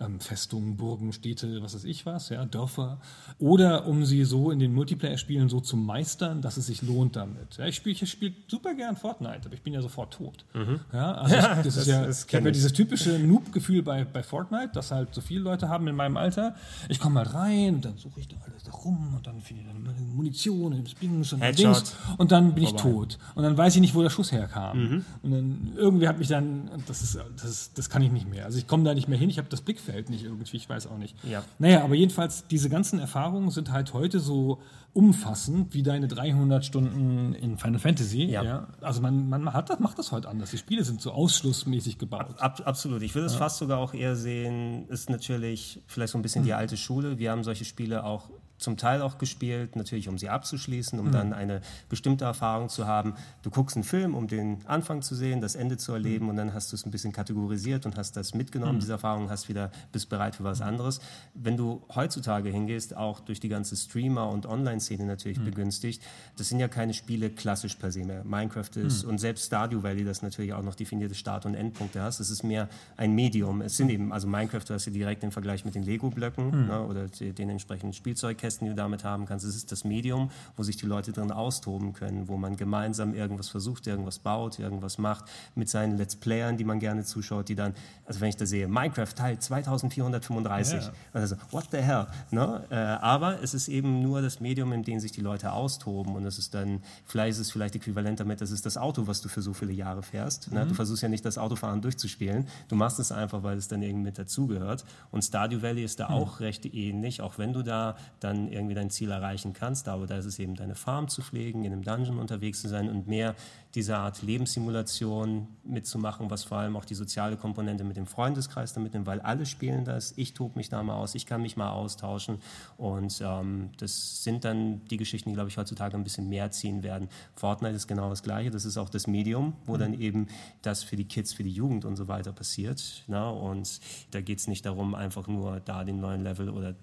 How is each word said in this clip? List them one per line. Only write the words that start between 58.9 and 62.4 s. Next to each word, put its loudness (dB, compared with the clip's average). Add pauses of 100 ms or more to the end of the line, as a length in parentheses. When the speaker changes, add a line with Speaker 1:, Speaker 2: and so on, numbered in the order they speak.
Speaker 2:
Erfahrung, -2
hast -6
wieder, -4 (180)
bist -6
bereit -2
für -8
was -2
Speaker 1:
Mhm. -4
Speaker 2:
anderes. -2 (340)
Wenn 0
du -2 (120)
heutzutage 0